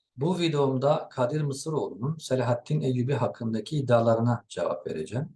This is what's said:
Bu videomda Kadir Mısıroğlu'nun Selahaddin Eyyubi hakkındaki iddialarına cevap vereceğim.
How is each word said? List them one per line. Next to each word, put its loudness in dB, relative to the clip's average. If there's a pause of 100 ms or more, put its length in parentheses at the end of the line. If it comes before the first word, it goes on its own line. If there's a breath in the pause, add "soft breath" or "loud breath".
(160)
Bu 0
videomda 2
Kadir 0
Mısıroğlu'nun -4
Selahaddin 0
Eyyubi 0
hakkındaki -2
iddialarına 4
cevap -4
vereceğim. -6